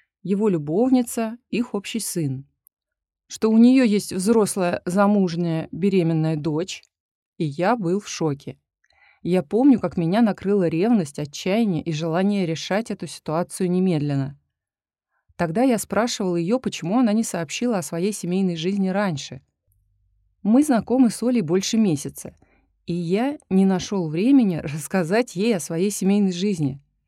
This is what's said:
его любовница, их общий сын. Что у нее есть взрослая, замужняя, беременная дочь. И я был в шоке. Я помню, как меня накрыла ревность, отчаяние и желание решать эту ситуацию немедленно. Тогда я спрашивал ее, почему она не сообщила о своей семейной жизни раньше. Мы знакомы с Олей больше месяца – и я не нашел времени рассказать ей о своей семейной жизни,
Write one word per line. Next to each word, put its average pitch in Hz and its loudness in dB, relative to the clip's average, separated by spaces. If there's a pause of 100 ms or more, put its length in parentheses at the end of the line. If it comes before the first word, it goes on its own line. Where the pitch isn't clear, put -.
(240)
его 196 0
любовница, 220 0 (120)
их - -4
общий 208 -6
сын. 139 -6 (800)
Что - -2
у 220 4
нее 254 8
есть 208 0
взрослая, 190 0
замужняя, 175 0
беременная 165 2
дочь. 151 -4 (540)
И 185 -4
я 170 0
был 190 -2
в - -16
шоке. 143 -6 (680)
Я 175 0
помню, 247 4
как - -4
меня 180 2
накрыла 196 0
ревность, 180 0
отчаяние 185 -2
и 170 -6
желание 175 0
решать 185 -4
эту 190 -10
ситуацию 175 -6
немедленно. 147 -2 (960)
Тогда 175 0
я 240 2
спрашивал 202 -2
ее, 185 0
почему 202 -2
она 226 2
не 226 2
сообщила 214 -4
о 175 -4
своей 175 -4
семейной 180 -2
жизни 190 -2
раньше. 185 -4 (1000)
Мы 233 6
знакомы 247 4
с - -8
Олей 240 2
больше 185 0
месяца – 160 -2 (480)
и 170 -6
я 202 -2 (100)
не 190 4
нашел 185 0
времени 196 4
рассказать 170 -2
ей 208 0
о 170 -2
своей 175 -2
семейной 196 2
жизни, 170 -2 (280)